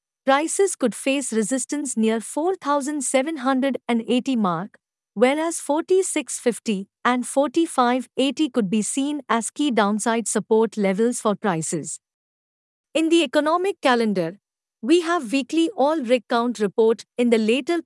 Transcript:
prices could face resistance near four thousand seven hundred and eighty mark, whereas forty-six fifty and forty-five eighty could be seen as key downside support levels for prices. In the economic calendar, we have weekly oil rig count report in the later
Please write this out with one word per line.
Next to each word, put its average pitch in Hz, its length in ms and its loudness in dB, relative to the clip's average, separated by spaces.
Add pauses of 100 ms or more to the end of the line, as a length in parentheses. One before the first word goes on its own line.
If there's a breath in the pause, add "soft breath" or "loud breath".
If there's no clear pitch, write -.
(260)
prices 311 480 2
could 233 220 -2
face 277 360 -2
resistance 254 640 -4
near 220 240 2
four 330 360 -2
thousand 285 460 -2
seven 269 340 0
hundred 262 420 0 (100)
and 233 200 0
eighty 254 260 0
mark, 185 440 -2 (360)
whereas 311 440 2
forty-six 320 800 -2
fifty 196 480 -4 (160)
and 247 240 0
forty-five 262 840 0 (100)
eighty 277 320 0
could 214 180 0
be 214 140 0
seen 285 460 -4
as 226 220 -2
key 294 200 -4
downside 214 580 0
support 220 480 0
levels 214 440 0
for 214 140 0
prices. 165 640 -4 (920)
In 320 160 0
the 339 140 6
economic 311 580 0
calendar, 208 580 0 (440)
we 320 180 4
have 320 320 -2
weekly 311 380 0 (100)
oil 294 240 0
rig 247 240 0
count 233 320 -2
report 220 460 0 (100)
in 240 140 2
the 226 80 6
later 262 480 0